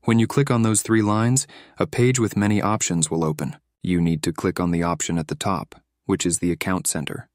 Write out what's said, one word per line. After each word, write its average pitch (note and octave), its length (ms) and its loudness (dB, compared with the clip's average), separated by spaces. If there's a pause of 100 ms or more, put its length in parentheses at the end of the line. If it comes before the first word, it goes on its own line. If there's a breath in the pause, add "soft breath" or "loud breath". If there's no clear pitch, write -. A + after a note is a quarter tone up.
When A#2 140 4
you A2+ 100 4
click C#3+ 220 0
on A#2+ 120 4
those A2 200 2
three A2 200 2
lines, A2+ 440 2 (320 loud breath)
a - 80 2
page B2+ 340 2
with G#2 180 0
many G#2 240 2
options F2+ 500 -2
will E2 120 0
open. D2+ 340 -4 (260)
You F2 160 0
need E2 240 0
to F2 80 -2
click F2+ 280 -4
on F2 120 0
the E2+ 120 0
option E2+ 340 -2
at D#2+ 100 -4
the - 80 -6
top, - 400 -4 (300)
which F#2+ 200 -2
is F2 140 0
the F2 120 0
Account F2+ 360 -4
Center. - 480 -8